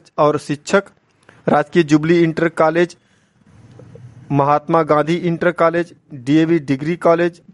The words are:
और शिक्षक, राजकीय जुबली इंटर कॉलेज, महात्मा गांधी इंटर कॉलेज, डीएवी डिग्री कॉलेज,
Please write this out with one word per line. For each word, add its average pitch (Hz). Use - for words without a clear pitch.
और 147
शिक्षक, 196
राजकीय 151
जुबली 156
इंटर 160
कॉलेज, 165
महात्मा 147
गांधी 151
इंटर 175
कॉलेज, 170
डीएवी 156
डिग्री 143
कॉलेज, 170